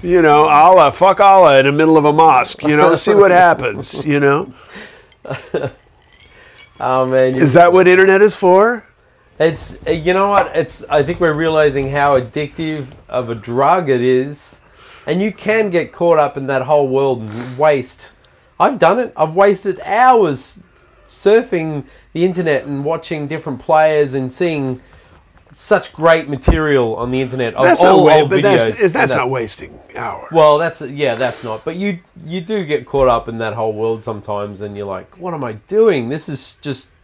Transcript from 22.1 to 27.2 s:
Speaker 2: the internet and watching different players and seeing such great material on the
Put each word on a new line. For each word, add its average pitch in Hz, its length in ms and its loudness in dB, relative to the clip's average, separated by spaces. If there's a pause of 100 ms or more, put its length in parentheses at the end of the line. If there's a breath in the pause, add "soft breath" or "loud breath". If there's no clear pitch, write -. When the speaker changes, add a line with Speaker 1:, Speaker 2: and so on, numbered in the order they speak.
Speaker 2:
the 170 120 -2
internet 170 420 -2
and 143 180 -8
watching 160 420 -8
different 151 340 -10
players 156 540 0
and 131 180 -6
seeing 143 480 -4 (680 soft breath)
such - 420 -2
great 160 380 0
material 139 680 0
on 120 140 -6
the 131 100 -2